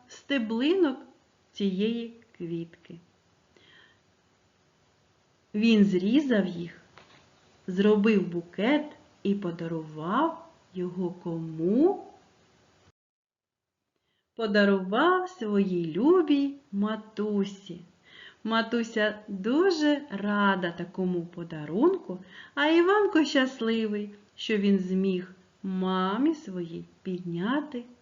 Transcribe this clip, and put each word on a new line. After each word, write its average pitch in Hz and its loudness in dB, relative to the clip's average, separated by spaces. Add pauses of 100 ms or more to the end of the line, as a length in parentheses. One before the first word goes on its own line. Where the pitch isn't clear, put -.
стеблинок 269 0 (600)
цієї 220 -2 (240)
квітки. 170 -10 (2500)
Він 214 6
зрізав 208 2
їх, 170 -10 (840)
зробив 202 2
букет 190 -4 (260)
і 202 0
подарував 165 -4 (260)
його 180 -6
кому? 170 -2 (2250)
Подарував 208 2
своїй 185 0
любій 277 2 (180)
матусі. 208 -4 (640)
Матуся 220 0 (100)
дуже 294 2
рада 196 0
такому 175 -4
подарунку, 170 -2 (360)
а 285 0
Іванко 349 4
щасливий, 226 -2 (260)
що 220 -2
він 202 4
зміг 185 -2 (280)
мамі 190 0
своїй 175 -10 (180)
підняти 190 -6 (180)